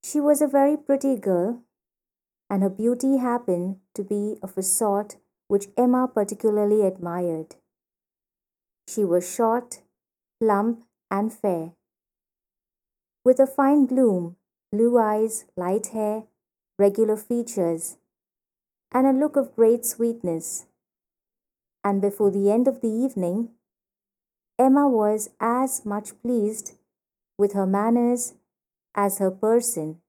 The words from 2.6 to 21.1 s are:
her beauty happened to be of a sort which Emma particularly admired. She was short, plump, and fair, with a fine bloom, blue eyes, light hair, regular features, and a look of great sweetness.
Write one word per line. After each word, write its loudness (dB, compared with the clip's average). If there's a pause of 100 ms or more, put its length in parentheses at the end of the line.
her 2
beauty 0
happened -2 (160)
to -6
be -4
of -10
a -6
sort -2 (360)
which 0
Emma 2
particularly 0
admired. -4 (1300)
She -2
was 0
short, -2 (600)
plump, 0 (260)
and -2
fair, -4 (1500)
with 4
a 6
fine 2
bloom, 0 (360)
blue 2
eyes, 0 (100)
light -4
hair, -4 (560)
regular 2
features, -4 (920)
and 2
a 4
look 0
of -2
great 4
sweetness. -6 (1200)